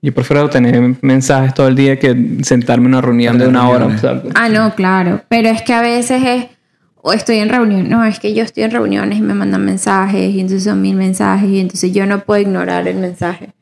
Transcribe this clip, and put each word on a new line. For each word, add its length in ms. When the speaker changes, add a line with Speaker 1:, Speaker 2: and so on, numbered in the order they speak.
Speaker 1:
Yo 80
prefiero 380
tener 500
mensajes 540
todo 140
el 80
día 220
que 440
sentarme 440
en 80
una 80
reunión 360
de 80
Speaker 2:
Tener 40
Speaker 1:
una 80
hora, 180
Speaker 2:
reuniones. 180
Speaker 1:
o 180
sea, 0
Speaker 3:
Ah, 140
no, 260
claro. 540
Pero 200
es 140
que 120
a 60
veces 440
es, 220
o 100
estoy 240
en 120
reunión, 400
no, 160
es 140
que 160
yo 80
estoy 220
en 80
reuniones 460
y 40
me 120
mandan 300
mensajes, 680
y 60
entonces 240
son 180
mil 140
mensajes, 520
y 120
entonces 320
yo 140
no 180
puedo 160
ignorar 480
el 80
mensaje. 540